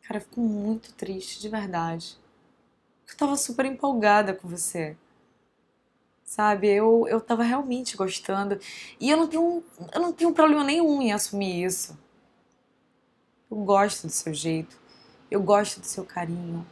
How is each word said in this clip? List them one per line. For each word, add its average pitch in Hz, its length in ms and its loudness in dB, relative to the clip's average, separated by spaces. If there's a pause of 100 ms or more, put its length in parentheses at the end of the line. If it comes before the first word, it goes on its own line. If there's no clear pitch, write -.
Cara, 214 160 -8
eu - 20 -6
fico - 200 -10
muito 220 520 -4
triste, - 480 -10
de 214 80 -8
verdade. 175 720 -6 (880)
Eu - 80 -20
tava 285 200 0
super 269 280 -2
empolgada 214 680 2
com 190 120 -14
você. 165 500 -6 (1300)
Sabe, 208 460 2
eu, 226 400 6
eu 226 120 2
tava 226 220 0
realmente 247 540 -2
gostando. 196 600 -4 (420)
E 254 100 2
eu 311 60 6
não 330 100 4
tenho, 330 380 0 (300)
eu - 60 0
não 349 120 0
tenho 339 220 0
problema 302 300 6
nenhum 294 360 2
em 233 120 2
assumir 196 520 -2
isso. 180 340 -4 (1500)
Eu 214 80 -8
gosto 202 480 2
do 165 60 -6
seu - 220 -4
jeito. 160 440 -4 (520)
Eu 202 120 2
gosto 202 380 4
do - 60 -12
seu - 180 -8
carinho. 170 680 -8